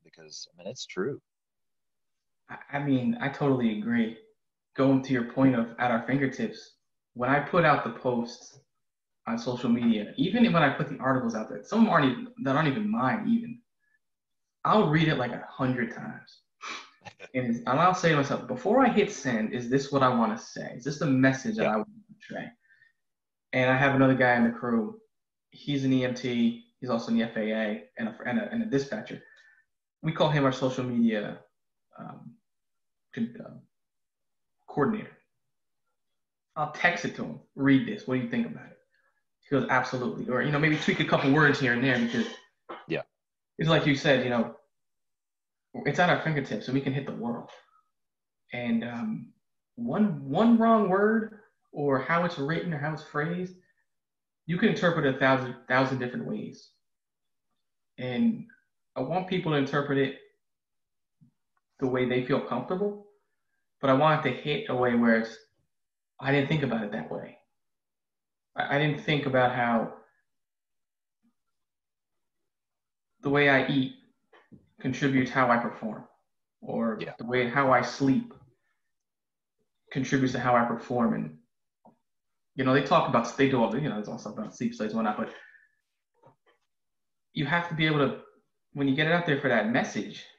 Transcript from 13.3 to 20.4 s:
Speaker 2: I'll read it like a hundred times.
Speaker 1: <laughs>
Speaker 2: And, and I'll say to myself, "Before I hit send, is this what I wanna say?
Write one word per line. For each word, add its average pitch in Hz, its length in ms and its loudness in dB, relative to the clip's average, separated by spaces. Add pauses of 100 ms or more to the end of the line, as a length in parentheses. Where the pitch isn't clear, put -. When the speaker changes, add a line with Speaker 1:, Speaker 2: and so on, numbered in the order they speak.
Speaker 2:
I'll 185 240 6
read 156 180 4
it 139 100 2
like 120 140 -2
a - 160 -10
hundred 127 460 -2
times. - 460 -14 (240)
Speaker 1:
<laughs> - 160 -10 (560)
Speaker 2:
And, 117 200 -2 (120)
and 131 120 2
I'll 175 160 4
say 170 140 2
to 156 60 4
myself, 135 320 -2
"Before 226 380 2
I - 20 6
hit - 240 2
send, 113 420 -4
is 120 160 -6
this 139 220 0
what 135 120 2
I 127 40 6
wanna 113 300 0
say? - 400 -12